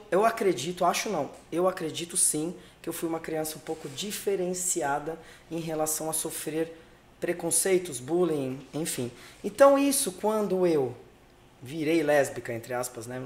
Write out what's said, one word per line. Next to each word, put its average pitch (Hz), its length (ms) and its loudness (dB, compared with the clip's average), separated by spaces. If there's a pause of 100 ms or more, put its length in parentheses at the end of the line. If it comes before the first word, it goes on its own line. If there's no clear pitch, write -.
(120)
eu 196 140 6
acredito, 180 600 0
acho 196 240 2
não, 147 200 -2 (220)
eu 175 160 2
acredito 170 500 -4
sim 160 380 0 (260)
que - 80 -12
eu 165 40 -4
fui 170 140 -4
uma 160 120 -4
criança 156 380 -4
um - 40 -16
pouco 160 280 -8
diferenciada 170 1300 -2 (340)
em 160 80 -4
relação 160 500 -2
a 156 40 -2
sofrer 160 600 -4 (460)
preconceitos, 175 800 0
bullying, 143 760 0
enfim. 135 380 -4 (320)
Então, 277 340 8
isso, 277 360 2
quando 202 540 0
eu 131 280 2 (640)
virei 156 420 0
lésbica, 135 500 2
entre 117 200 -8
aspas, 123 340 -6
né? 127 180 -8